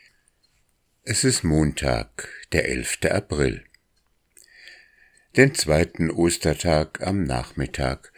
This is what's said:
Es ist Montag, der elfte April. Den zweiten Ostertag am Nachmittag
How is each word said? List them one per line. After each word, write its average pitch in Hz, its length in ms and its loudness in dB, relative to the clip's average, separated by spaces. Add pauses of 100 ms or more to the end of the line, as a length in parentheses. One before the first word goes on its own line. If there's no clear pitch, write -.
(1040)
Es - 200 -2
ist 131 200 0
Montag, 73 840 0 (220)
der 78 160 2
elfte - 460 -4
April. 71 500 -2 (1700)
Den 139 180 6
zweiten 80 560 0
Ostertag 82 960 0
am 98 160 -2
Nachmittag 65 960 -4